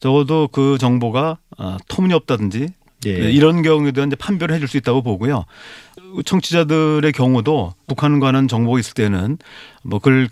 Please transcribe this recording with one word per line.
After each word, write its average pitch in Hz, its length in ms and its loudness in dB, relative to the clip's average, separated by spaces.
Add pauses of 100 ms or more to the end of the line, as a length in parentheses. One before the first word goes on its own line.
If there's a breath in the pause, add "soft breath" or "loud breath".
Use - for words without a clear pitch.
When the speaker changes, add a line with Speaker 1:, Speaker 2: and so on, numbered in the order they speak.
Speaker 1:
적어도 143 500 2
그 139 300 0
정보가, 123 560 -2 (220)
어, 95 180 -8 (120)
터무니없다든지, 139 800 -2 (380)
Speaker 2:
예. 104 120 -2
Speaker 1:
네, 110 120 0
이런 156 300 4
경우에 156 320 2
대한 139 160 -2
이제 135 80 -4
판별을 170 380 -4
해줄 147 140 -4
수 143 100 -4
있다고 127 240 0
보고요. 113 420 -4 (800 loud breath)
청취자들의 156 880 2
경우도 127 640 0 (120)
북한 147 340 0
관한 135 280 2
정보가 120 320 0
있을 - 140 -10
때는 104 440 -2 (440 loud breath)
뭐 101 160 -6
그걸 131 340 2